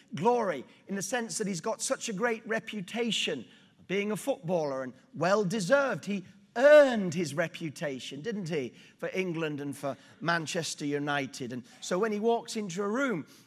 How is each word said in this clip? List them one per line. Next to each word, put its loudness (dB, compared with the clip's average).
glory 0
in -6
the -4
sense -4
that -2
he's -4
got -4
such -4
a -6
great -2
reputation -4
of -20
being -2
a -2
footballer -2
and -8
well-deserved. 2
He -4
earned 8
his -2
reputation, -4
didn't -6
he, -4
for -6
England -2
and -6
for -6
Manchester -2
United. -4
And -10
so -4
when 0
he -2
walks 0
into -6
a -2
room, 0